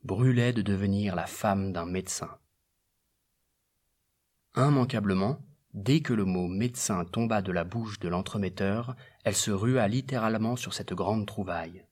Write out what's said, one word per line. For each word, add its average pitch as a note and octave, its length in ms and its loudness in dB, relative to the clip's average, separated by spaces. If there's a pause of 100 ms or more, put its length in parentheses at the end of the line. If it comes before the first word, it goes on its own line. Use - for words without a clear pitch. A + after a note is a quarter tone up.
brûlait A#2+ 500 4
de A2+ 80 0
devenir G2 540 2
la E2+ 120 -2
femme G2 440 0
d'un E2+ 140 -4
médecin. F2+ 520 -6 (2250)
Immanquablement, A#2+ 840 2 (340)
dès B2+ 280 2
que C3 120 0
le G#2 120 2
mot F#2 220 0
médecin G2 580 -2
tomba A2 360 0
de F#2+ 100 -4
la F2 120 0
bouche G#2 360 -6
de F2 100 -4
l'entremetteur, G2 880 -2 (280)
elle G#2 120 0
se - 160 0
rua A2 360 4
littéralement A2+ 680 0
sur - 160 -8
cette - 200 -6
grande G2+ 320 0
trouvaille. F2 680 -6